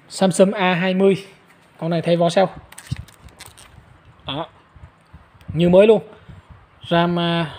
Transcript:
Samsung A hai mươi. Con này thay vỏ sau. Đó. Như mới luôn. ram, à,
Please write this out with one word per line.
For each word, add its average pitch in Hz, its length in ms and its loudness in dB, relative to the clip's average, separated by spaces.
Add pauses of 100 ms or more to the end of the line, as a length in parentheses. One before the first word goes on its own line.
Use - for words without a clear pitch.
Samsung 190 440 0
A 185 220 -2
hai 185 200 -2
mươi. 196 320 0 (520)
Con 165 120 -6
này 170 120 -2
thay 170 140 0
vỏ 170 140 0
sau. 190 200 0 (1800)
Đó. 147 220 -12 (1040)
Như 165 140 0
mới 185 180 6
luôn. 214 160 4 (840)
ram, 170 300 0
à, 170 400 -4